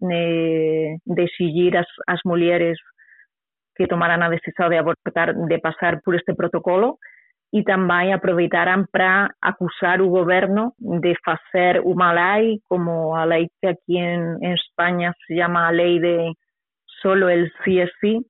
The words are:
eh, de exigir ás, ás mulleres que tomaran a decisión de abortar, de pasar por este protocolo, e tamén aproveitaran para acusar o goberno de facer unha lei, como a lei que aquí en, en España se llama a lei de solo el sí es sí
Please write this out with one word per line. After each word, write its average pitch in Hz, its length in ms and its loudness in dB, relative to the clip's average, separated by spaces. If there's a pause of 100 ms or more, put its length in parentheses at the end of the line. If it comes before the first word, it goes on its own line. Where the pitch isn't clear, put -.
eh, 160 960 -2
de 175 240 -2
exigir 175 560 0
ás, - 80 -6 (160)
ás 175 240 -4
mulleres 170 480 2 (960)
que 175 160 -2
tomaran 170 320 0
a 170 80 0
decisión 170 400 -2
de 165 80 2
abortar, 165 560 -2
de 165 240 -2
pasar 165 480 -4
por 180 80 0
este 175 240 -4
protocolo, 180 640 -2 (480)
e 208 160 0
tamén 185 480 2
aproveitaran 180 800 0
para 185 480 2
acusar 185 640 -2
o 175 80 2
goberno 190 640 0
de 175 480 -2
facer 180 560 0
unha 175 320 2
lei, 208 560 0
como 165 480 -2
a 160 80 0
lei 165 320 0
que 185 160 -2
aquí 175 240 -4
en, 175 420 -2
en 180 140 -2
España 175 720 -2
se 165 80 -8
llama 175 320 0
a 170 80 2
lei 175 240 2
de 165 400 0 (640)
solo 190 240 2
el 175 240 2 (160)
sí 185 160 2
es 180 80 0 (100)
sí 220 300 0